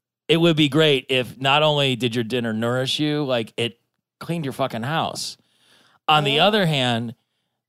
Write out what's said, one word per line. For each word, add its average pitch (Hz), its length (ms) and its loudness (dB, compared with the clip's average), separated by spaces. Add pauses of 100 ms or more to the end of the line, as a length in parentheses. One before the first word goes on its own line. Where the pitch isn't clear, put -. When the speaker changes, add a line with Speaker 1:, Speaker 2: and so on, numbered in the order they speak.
(280)
Speaker 1:
it 160 100 4
would 165 180 4
be 151 140 4
great 147 400 2
if 127 300 -2
not 139 220 2
only 143 340 2
did 117 200 -4
your 123 80 0
dinner 117 300 -2
nourish 123 460 -2
you, 147 240 -2
like, 120 340 -4
it 117 220 -6 (400)
cleaned 165 260 -6
your 123 80 -6
fucking 123 300 -6
house. 139 540 -6 (680)
On 151 160 6
the 139 120 0
Speaker 2:
Yeah. 165 120 4
Speaker 1:
other 208 180 2
hand, 123 480 0 (560)